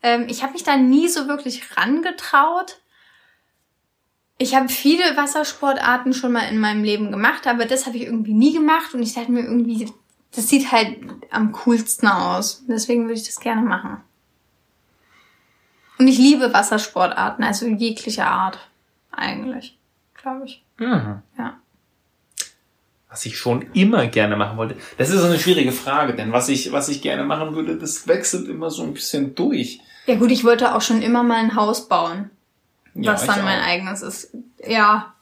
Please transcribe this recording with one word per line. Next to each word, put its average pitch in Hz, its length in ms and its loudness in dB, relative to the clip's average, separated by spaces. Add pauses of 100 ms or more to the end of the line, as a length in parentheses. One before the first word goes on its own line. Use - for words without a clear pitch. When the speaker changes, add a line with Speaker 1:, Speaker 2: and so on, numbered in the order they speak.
Speaker 1:
Ähm, 240 260 2
ich 240 140 -8
habe 269 100 -6
mich 349 120 -12
da 285 120 4
nie 269 320 6
so 294 200 -2
wirklich 285 480 -6
rangetraut. 330 1040 0 (1600)
Ich 262 180 0
habe 262 120 4
viele 320 480 2
Wassersportarten 277 960 0
schon 254 200 -2
mal 226 160 0
in 220 100 -2
meinem 214 240 0
Leben 208 300 0
gemacht, 226 340 0
aber 240 200 0
das 262 200 -2
habe 240 100 -8
ich - 80 -6
irgendwie 220 300 -4
nie 262 180 6
gemacht 320 420 2
und 247 80 -2
ich 226 120 -4
dachte 240 160 -6
mir 240 120 2
irgendwie, 226 460 -2 (460)
das 226 140 -4
sieht 277 240 2
halt 220 240 2 (340)
am 214 220 0
coolsten 226 560 0
aus. 180 580 -2
Deswegen 233 380 0
würde 226 160 -4
ich - 60 -12
das - 120 -10
gerne 226 240 -2
machen. 190 360 -4 (2000)
Und 262 100 8
ich 233 100 6
liebe 262 340 6
Wassersportarten, 202 920 0
also 208 220 -2
jegliche 220 600 -2
Art 185 320 -2 (540)
eigentlich, - 680 -8 (420)
glaub 262 240 -10
ich. - 200 -20 (140)
Speaker 2:
Mhm. 135 440 -2 (160)
Speaker 1:
Ja. 240 200 -10 (1500)
Speaker 2:
Was - 180 -12
ich 110 120 -10
schon 123 240 -2 (120)
immer 190 340 4
gerne 107 280 2
machen 104 200 -4
wollte. 113 180 -6 (240)
Das 135 120 0
ist 190 100 4
so 175 60 4
eine 170 120 4
schwierige 156 320 2
Frage, 139 440 -2
denn 110 180 -6
was 123 160 0
ich, 131 240 -2
was 143 160 -4
ich 139 140 -6
gerne 139 220 -4
machen 156 300 -4
würde, 160 220 -4
das - 320 -10
wechselt 185 400 -2
immer 160 220 -6
so 165 120 -10
ein 151 120 -8
bisschen 139 420 -4
durch. - 440 -2 (260)
Speaker 1:
Ja 240 100 2
gut, 233 160 4
ich - 120 2
wollte 233 300 4
auch 220 60 2
schon 220 220 2
immer 240 200 2
mal 240 140 2
ein 220 180 0
Haus 220 340 0
bauen, 180 420 -2 (640)
Speaker 2:
Ja, 214 180 0
Speaker 1:
was 202 100 0
Speaker 2:
ich - 60 -2
Speaker 1:
dann 202 160 0
mein 190 160 0
Speaker 2:
auch. - 60 -2
Speaker 1:
eigenes 190 360 -4
ist. - 280 -14 (360)
Ja. 214 560 2